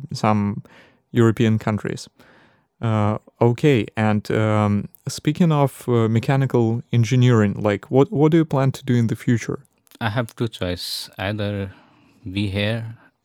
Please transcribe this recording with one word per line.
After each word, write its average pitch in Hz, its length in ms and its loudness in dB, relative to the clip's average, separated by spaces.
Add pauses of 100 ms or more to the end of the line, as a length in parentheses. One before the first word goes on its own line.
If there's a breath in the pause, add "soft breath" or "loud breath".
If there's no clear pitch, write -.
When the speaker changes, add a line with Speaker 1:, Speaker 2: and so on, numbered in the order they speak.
(120)
Speaker 1:
some 104 520 -2 (480 soft breath)
European 113 460 4
countries. - 500 -6 (760 soft breath)
Uh, 107 360 0 (240)
okay, 120 460 2 (100)
and, 107 340 0
um, 107 580 0 (180)
speaking 156 440 0
of, 143 360 0
uh, 117 200 2
mechanical 120 840 0
engineering, 117 640 4
like, 104 360 -2
what, 135 220 4
what 151 200 2
do 165 60 4
you 160 80 4
plan 135 260 0
to - 120 -12
do 127 100 -2
in 120 140 2
the 107 80 -2
future? - 440 -2 (420)
Speaker 2:
I 113 80 -2
have 113 260 -6
two 120 120 -4
choices, - 720 -8
either 101 560 -4 (580 soft breath)
be 101 160 -4
here 113 500 -4 (280 soft breath)